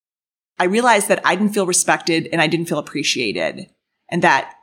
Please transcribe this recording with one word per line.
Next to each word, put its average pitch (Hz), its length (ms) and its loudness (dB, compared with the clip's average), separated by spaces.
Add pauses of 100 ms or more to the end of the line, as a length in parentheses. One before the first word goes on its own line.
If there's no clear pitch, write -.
(580)
I 185 60 0
realized 214 460 2
that 196 160 2
I 160 100 2
didn't 202 180 0
feel 202 120 0
respected 165 680 0
and 165 100 0
I 156 60 4
didn't 165 200 -2
feel 151 120 -2
appreciated. 98 880 -4 (400)
And 170 120 -2
that 147 420 2